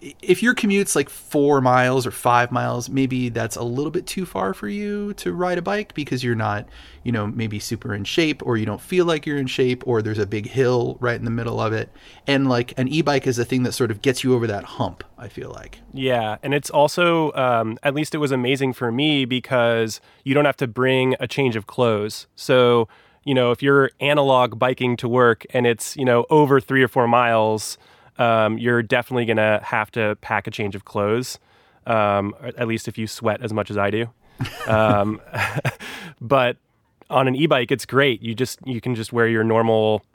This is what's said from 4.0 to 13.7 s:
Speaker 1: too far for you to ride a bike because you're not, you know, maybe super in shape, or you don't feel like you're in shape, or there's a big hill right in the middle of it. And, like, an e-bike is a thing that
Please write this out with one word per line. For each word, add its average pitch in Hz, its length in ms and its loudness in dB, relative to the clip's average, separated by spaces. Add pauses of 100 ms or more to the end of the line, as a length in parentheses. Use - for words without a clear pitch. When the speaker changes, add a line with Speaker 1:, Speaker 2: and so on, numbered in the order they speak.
Speaker 1:
too 185 220 -8
far 190 260 -4
for 208 140 -12
you 202 480 -6
to 180 180 -6
ride 180 240 -2
a 175 60 -4
bike 208 320 -6
because 139 280 -4
you're 120 120 0
not, 107 320 -4 (360)
you 120 80 -4
know, 107 140 -2
maybe 107 320 -6
super 107 380 -8
in 101 80 -6
shape, 156 420 -2
or 120 100 0
you 151 120 -2
don't 208 120 -6
feel 180 260 0
like 160 200 -2
you're 147 140 -2
in 131 80 -2
shape, 127 400 0
or 113 160 0
there's 110 160 -2
a 101 80 -2
big 107 180 -6
hill 123 540 0
right 117 180 -2
in 117 80 -8
the 117 60 -4
middle 113 280 -4
of 110 140 -2
it. 110 160 -4 (380)
And, 139 200 2
like, 120 300 0
an 131 100 0
e-bike 143 380 0
is 123 140 0
a 117 60 -2
thing 127 180 0
that 113 80 0